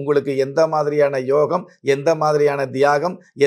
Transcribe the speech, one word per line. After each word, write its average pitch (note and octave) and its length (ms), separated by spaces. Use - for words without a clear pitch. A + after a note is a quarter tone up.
உங்களுக்கு C#3+ 340
எந்த C#3 160
மாதிரியான D3 480
யோகம், D3+ 320
எந்த C#3+ 180
மாதிரியான C#3+ 540
தியாகம், D3 400